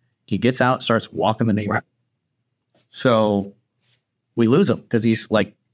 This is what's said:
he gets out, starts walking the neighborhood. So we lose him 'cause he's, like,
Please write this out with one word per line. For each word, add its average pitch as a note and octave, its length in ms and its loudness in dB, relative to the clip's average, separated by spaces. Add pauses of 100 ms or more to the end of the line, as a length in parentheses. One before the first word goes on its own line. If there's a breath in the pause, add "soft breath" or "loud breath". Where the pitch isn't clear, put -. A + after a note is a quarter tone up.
(260)
he G#2 120 -4
gets B2+ 220 -2
out, B2+ 220 0
starts - 300 -2
walking G#2 340 -2
the A2 60 2
neighborhood. G#2 320 -2 (1080)
So G#2+ 600 0 (840)
we A#2 120 2
lose C#3+ 200 2
him A2+ 200 -2
'cause A2+ 140 -2
he's, A2+ 280 -2
like, G#2 240 0 (200)